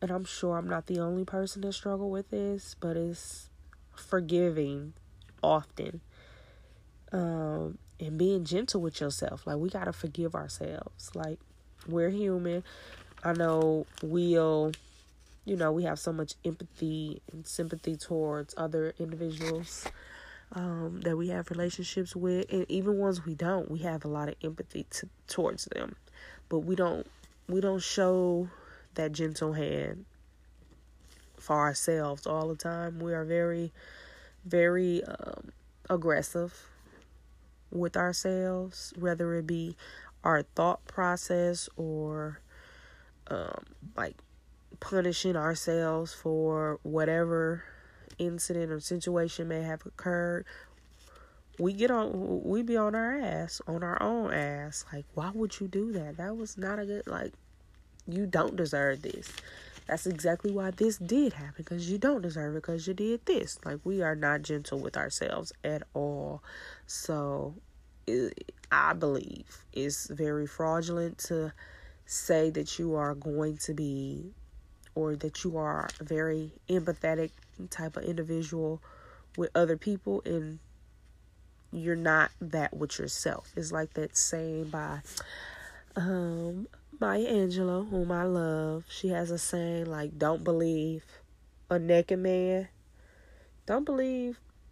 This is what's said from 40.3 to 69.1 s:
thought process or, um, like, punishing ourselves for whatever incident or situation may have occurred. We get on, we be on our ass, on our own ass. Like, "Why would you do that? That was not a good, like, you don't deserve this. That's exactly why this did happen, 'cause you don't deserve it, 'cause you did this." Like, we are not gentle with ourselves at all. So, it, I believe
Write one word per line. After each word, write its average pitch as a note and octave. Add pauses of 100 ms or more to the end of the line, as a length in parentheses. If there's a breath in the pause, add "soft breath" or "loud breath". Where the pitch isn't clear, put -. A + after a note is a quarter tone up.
thought -
process F3
or, D#3 (880 loud breath)
um, - (320)
like, - (640)
punishing F3+
ourselves E3
for D#3
whatever E3 (560 loud breath)
incident E3+
or D3+
situation E3+
may D#3+
have D#3+
occurred. F3 (1120 loud breath)
We F#3
get A#3
on, G3
we G#3+
be A#3
on G#3+
our A#3
ass, E3
on E3+
our F3
own A3+
ass. D3
Like, C#3+ (100)
"Why D#3+
would A3
you G3
do G#3
that? D#3
That G3
was A3
not G3
a G3+
good, G#3
like, - (720)
you F#3+
don't F3
deserve C#3+
this. - (560 loud breath)
That's E3
exactly F3
why F#3+
this G#3+
did A3+
happen, D3
'cause F3
you G3+
don't B3+
deserve D3+
it, D#3
'cause E3
you F#3+
did A3+
this." -
Like, D3
we F#3+
are D#3
not D3
gentle D3
with -
ourselves - (100)
at D3+ (120)
all. C#3+ (440 loud breath)
So, C#3+ (520)
it, A#2+ (200)
I C#3+
believe -